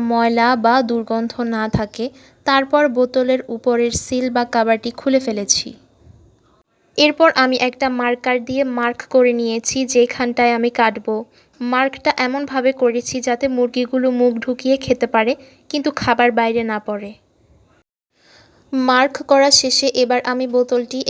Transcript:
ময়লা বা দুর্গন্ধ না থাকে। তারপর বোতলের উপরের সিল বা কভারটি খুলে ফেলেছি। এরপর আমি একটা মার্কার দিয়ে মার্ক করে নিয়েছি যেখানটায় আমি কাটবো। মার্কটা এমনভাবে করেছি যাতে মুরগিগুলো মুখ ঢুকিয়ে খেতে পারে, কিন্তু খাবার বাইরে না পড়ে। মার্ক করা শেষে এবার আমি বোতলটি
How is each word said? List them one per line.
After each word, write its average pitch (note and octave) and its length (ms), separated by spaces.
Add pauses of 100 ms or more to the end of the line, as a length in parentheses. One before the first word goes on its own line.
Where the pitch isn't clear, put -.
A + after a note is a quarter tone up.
(120)
ময়লা A#3 440
বা A#3 260
দুর্গন্ধ A3+ 520 (220)
না A3 80 (140)
থাকে। A3 280 (400)
তারপর C#4 380 (140)
বোতলের B3+ 440 (140)
উপরের A#3+ 380 (100)
সিল B3+ 220 (100)
বা A#3+ 80 (100)
কভারটি A3+ 380
খুলে C4+ 280
ফেলেছি। G#3 500 (1300)
এরপর D4+ 320 (140)
আমি B3+ 140 (100)
একটা B3+ 200 (120)
মার্কার B3 460
দিয়ে C4 180 (140)
মার্ক A#3+ 220 (140)
করে B3 200
নিয়েছি A#3 440 (160)
যেখানটায় A#3+ 640
আমি A#3 120 (100)
কাটবো। A3 360 (440)
মার্কটা C4 580
এমনভাবে C4 560
করেছি B3 480
যাতে B3 260
মুরগিগুলো B3 640
মুখ B3 200 (140)
ঢুকিয়ে B3+ 320
খেতে C4 300
পারে, A#3 260 (360)
কিন্তু D4 200 (120)
খাবার A#3+ 300
বাইরে A3+ 320
না A3 160
পড়ে। G#3 320 (1600)
মার্ক C4 420 (160)
করা C#4 200
শেষে C4+ 440
এবার B3 300
আমি B3+ 220
বোতলটি B3 520 (100)